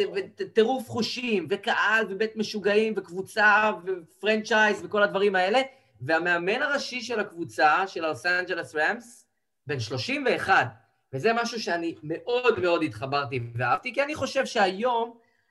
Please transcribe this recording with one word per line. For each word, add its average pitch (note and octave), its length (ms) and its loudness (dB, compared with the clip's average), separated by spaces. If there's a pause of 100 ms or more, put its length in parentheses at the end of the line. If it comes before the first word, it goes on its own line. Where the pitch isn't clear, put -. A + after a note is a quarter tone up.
(160)
וט-, G3 260 -8 (120)
טירוף A#3+ 360 2
חושים, A3+ 600 -2
וקהל, G3+ 600 2
ובית G#3+ 260 -4
משוגעים, G#3+ 640 0
וקבוצה, G#3 720 2 (140)
ופרנצ'ייז, G#3 1000 0
וכל G#3 180 2
הדברים G3 320 2
האלה, F#3+ 260 4 (400)
והמאמן F3 600 0
הראשי C#4 400 -4
של A3 180 -4
הקבוצה, E3+ 680 2
של E3+ 180 -6
הלוס D#3 200 -4
אנג'לס F3+ 500 -2
רמס, F3 500 -2 (420)
בן C#3+ 120 -4
שלושים C#3 460 -4
ואחד, F3+ 400 2 (480)
וזה D3 200 0
משהו A#3 260 -2
שאני E3+ 440 -4
מאוד A#3 560 0
מאוד E3+ 240 2
התחברתי C3+ 560 -4 (160)
ואהבתי, B2+ 380 -2
כי C4+ 100 0
אני D4+ 120 -4
חושב C4+ 300 -2
שהיום, A3+ 720 0 (340)